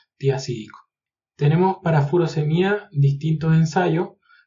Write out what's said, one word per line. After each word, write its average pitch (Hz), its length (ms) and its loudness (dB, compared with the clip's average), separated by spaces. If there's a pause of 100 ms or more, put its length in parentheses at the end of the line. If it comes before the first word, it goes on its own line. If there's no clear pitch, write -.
(160)
tiacídico. 131 640 -6 (580)
Tenemos 170 460 2
para 160 200 2
furosemia 165 880 -2
distintos 156 640 0
ensayos, 165 560 0 (360)